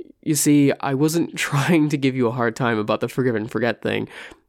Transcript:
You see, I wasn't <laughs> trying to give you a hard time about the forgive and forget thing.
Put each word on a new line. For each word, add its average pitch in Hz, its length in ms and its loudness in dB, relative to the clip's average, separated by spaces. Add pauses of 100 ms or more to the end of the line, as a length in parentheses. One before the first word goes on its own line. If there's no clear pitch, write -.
(220)
You 156 120 -2
see, 143 460 4
I 139 140 -2
wasn't 156 420 0
<laughs> - 120 -4
trying 151 400 2
to 151 80 -2
give 131 200 0
you 123 100 2
a 113 60 0
hard 117 240 -2
time 117 220 0
about 107 220 -2
the 120 80 -4
forgive 127 280 0
and 107 140 -6
forget 113 300 -2
thing. 107 280 -4 (400)